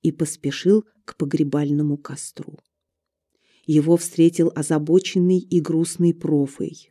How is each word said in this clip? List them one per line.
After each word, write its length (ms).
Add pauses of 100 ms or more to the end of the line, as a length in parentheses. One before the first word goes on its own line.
и 100
поспешил 760 (180)
к 140
погребальному 800
костру. 600 (1080)
Его 320
встретил 560
озабоченный 880
и 200
грустный 540
Профей. 760